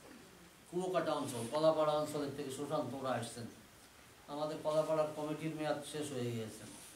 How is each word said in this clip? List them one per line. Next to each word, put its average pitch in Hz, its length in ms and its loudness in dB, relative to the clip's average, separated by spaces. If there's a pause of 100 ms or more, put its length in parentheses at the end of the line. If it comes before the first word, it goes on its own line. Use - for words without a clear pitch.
(720)
কুয়াকাটা 175 420 2
অঞ্চল, 120 380 -2
কলাপাড়া 156 420 6
অঞ্চলের 147 440 0
থেকে 135 140 -4
সুশান্ত 143 420 -2
ওরা 131 160 -4
আসছেন, 117 340 -2 (840)
আমাদের 151 360 -2
কলাপাড়ার 156 520 4
কমিটির 151 400 -2
মেয়াদ 151 220 0 (140)
শেষ 147 200 -4
হয়ে 120 200 -2
গিয়েছে 110 320 -6 (320)